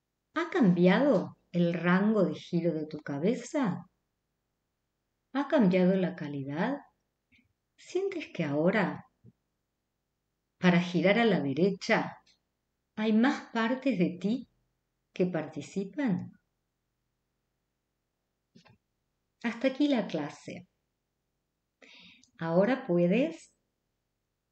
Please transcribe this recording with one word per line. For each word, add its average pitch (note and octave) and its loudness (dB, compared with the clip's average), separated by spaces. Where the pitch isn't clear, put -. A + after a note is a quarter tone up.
¿Ha E4+ -4
cambiado G3+ 2
el E3+ 0
rango F#3 2
de D3+ -2
giro E3 -2
de D#3 -6
tu D#3 -12
cabeza? G3+ -4
¿Ha C#4 -4
cambiado F#3 4
la F3+ -2
calidad? D3 -6
¿Sientes F#4 -6
que E3+ -4
ahora, D#3 0
para F3 4
girar F#3 2
a A#3 4
la F3 2
derecha, D#3+ -2
hay G#3+ 0
más A#3 2
partes C4 0
de D3+ 0
ti A#3 -4
que F3+ 0
participan? F#3 -6
Hasta A#3 -2
aquí D4 0
la A#3 0
clase. E3 -10
Ahora F#3+ 0
puedes G3 0